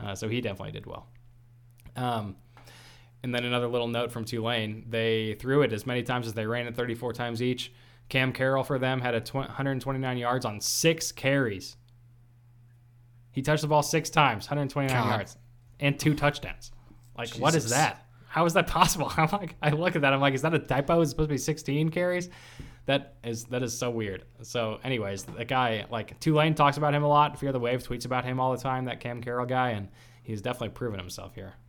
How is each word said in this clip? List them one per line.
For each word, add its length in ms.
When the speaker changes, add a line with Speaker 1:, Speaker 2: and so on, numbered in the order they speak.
Speaker 1:
Uh, 140
so 140
he 120
definitely 320
did 140
well. 200
Um, 420
and 120
then 100
another 240
little 200
note 220
from 140
Tulane. 640
They 460
threw 280
it 100
as 140
many 160
times 240
as 80
they 120
ran 200
it, 80
thirty-four 380
times 300
each. 300
Cam 220
Carroll 320
for 140
them 220
had 140
a 60
tw-, 280
hundred 320
twenty-nine 380
yards 260
on 160
six 500
carries. 680
He 100
touched 200
the 60
ball 140
six 280
times, 360
hundred 240
twenty-nine 340
Speaker 2:
God. 60
Speaker 1:
yards, 280
and 180
two 160
touchdowns. 560
Like, 180
what 200
is 100
Speaker 2:
Jesus. 120
Speaker 1:
that? 300
How 160
is 100
that 120
possible? 480
<laughs> 20
I'm 160
like, 300
I 80
look 260
at 60
that, 100
I'm 80
like, 140
"Is 80
that 120
a 40
typo? 420
It's 100
supposed 180
to 60
be 40
sixteen 500
carries?" 400
That 280
is, 200
that 180
is 140
so 120
weird. 360
So, 420
anyways, 400
the 220
guy, 440
like, 300
Tulane 340
talks 220
about 160
him 100
a 60
lot. 320
Fear 120
the 60
Wave 240
tweets 220
about 220
him 120
all 160
the 80
time, 220
that 160
Cam 220
Carroll 240
guy, 240
and 180
he's 200
definitely 260
proven 320
himself 340
here. 200